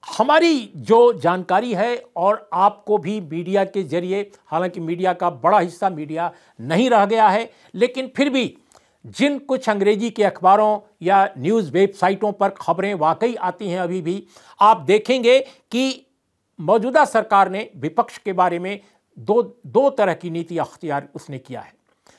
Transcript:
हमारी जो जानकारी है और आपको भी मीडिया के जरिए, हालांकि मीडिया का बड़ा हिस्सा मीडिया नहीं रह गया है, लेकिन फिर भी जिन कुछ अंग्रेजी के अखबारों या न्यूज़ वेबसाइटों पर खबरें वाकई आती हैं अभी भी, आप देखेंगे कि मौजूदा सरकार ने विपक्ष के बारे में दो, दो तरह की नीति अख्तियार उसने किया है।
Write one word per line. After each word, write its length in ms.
हमारी 580
जो 380
जानकारी 600
है 320
और 380
आपको 440
भी 240
मीडिया 440
के 180
जरिए, 480
हालांकि 320
मीडिया 340
का 160
बड़ा 300
हिस्सा 300
मीडिया 440
नहीं 280
रह 160
गया 240
है, 220
लेकिन 400
फिर 140
भी 280
जिन 340
कुछ 300
अंग्रेजी 400
के 140
अखबारों 560
या 360
न्यूज़ 340
वेबसाइटों 600
पर 180
खबरें 460
वाकई 400
आती 340
हैं 100
अभी 220
भी, 260
आप 180
देखेंगे 640
कि 340
मौजूदा 440
सरकार 440
ने 260
विपक्ष 420
के 160
बारे 260
में 200
दो, 460
दो 240
तरह 240
की 160
नीति 280
अख्तियार 580
उसने 240
किया 220
है। 120